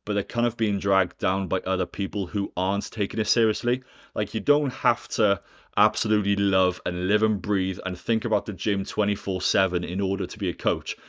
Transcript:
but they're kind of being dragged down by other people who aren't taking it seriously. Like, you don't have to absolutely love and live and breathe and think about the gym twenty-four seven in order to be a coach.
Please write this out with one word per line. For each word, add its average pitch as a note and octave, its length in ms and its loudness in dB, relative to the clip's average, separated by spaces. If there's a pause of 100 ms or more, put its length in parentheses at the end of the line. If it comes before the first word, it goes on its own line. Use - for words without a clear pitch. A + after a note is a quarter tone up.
but G#2 100 -4
they're G2+ 100 -2
kind A#2 240 0
of A#2 80 -8
being G#2 240 0
dragged F#2+ 380 2
down F#2+ 280 -2
by F#2 140 -2
other F#2 260 -2
people G2 400 -4
who G2 300 -4
aren't G2 340 -2
taking G2+ 300 -4
it G2+ 80 -2
seriously. A#2 560 0 (320)
Like, G#2+ 180 -4
you A2 60 -2
don't C#3+ 320 2
have - 380 0
to G2+ 300 2 (360)
absolutely G#2 600 2
love F#2+ 500 2
and F2+ 220 -2
live G#2 140 2
and G#2+ 200 0
breathe F#2+ 420 0
and F#2 140 -4
think A2+ 260 0
about G#2+ 220 0
the G#2 60 -4
gym G2 320 0
twenty-four G2+ 580 -2
seven F#2 400 2
in F2 180 -4
order F#2+ 260 0
to - 120 -10
be G2 100 -2
a F2 60 -2
coach. - 420 -4 (120)